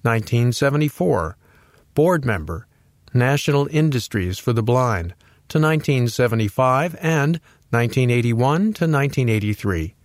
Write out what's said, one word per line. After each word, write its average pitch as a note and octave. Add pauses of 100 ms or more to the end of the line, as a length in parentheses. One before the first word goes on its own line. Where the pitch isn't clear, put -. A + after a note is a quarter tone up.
Nineteen A#2+
seventy-four, C#3+ (560)
board D#3
member, E2 (480)
National C#3+
Industries B2
for B2
the A2+
Blind, A2+ (340)
to D#3
nineteen D3+
seventy-five B2+
and D#3+ (320)
nineteen A#2+
eighty-one B2
to E3
nineteen C#3
eighty-three. G2+ (100)